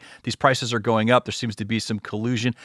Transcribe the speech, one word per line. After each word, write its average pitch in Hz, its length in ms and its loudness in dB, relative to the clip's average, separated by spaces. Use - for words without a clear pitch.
these 120 120 -4
prices 131 380 2
are 117 40 0
going 110 320 2
up. 123 140 6
There 104 80 -8
seems 113 240 -6
to 107 80 -6
be 110 160 -2
some 110 200 -4
collusion. 117 540 -2